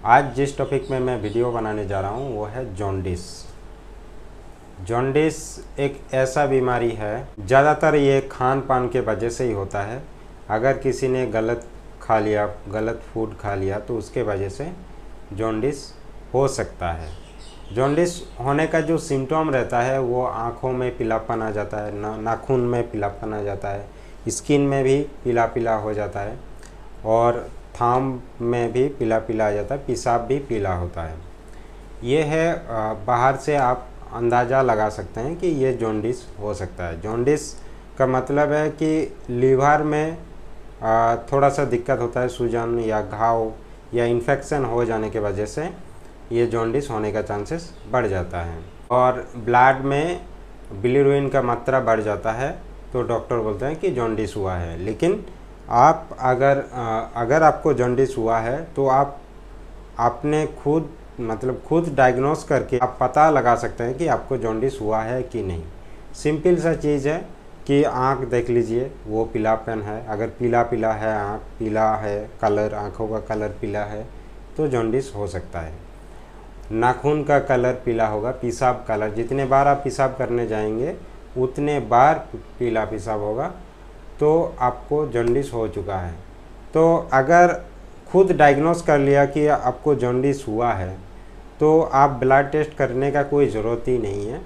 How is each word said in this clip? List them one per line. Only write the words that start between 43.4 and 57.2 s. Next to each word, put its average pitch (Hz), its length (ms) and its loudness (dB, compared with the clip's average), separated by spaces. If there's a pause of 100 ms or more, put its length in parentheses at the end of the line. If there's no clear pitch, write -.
या 120 100 2
इन्फेक्शन 123 600 0
हो 117 200 0
जाने 110 260 -2
के 113 80 -4
वजह 104 280 -2
से 160 240 -6 (600)
ये 117 140 2
जॉन्डिस 117 440 -2
होने 107 220 -2
का 107 100 -2
चांसेस 104 520 -6 (160)
बढ़ 120 160 0
जाता 92 340 -2
है। 85 220 -8 (280)
और 127 460 2
ब्लड 123 480 4
में 143 360 0 (600)
बिलिरुबिन 139 460 4
का 135 140 2
मात्रा 123 380 0
बढ़ 113 200 4
जाता 107 320 -2
है, 131 420 -6 (180)
तो 123 100 0
डॉक्टर 117 340 -2
बोलते 107 280 -2
हैं 156 120 -2
कि - 140 0
जॉन्डिस 110 460 -2
हुआ 95 180 -2
है। 82 240 -4
लेकिन 110 480 -2 (440)
आप 127 500 4
अगर, 131 520 2
अ, 113 440 -4
अगर 123 260 2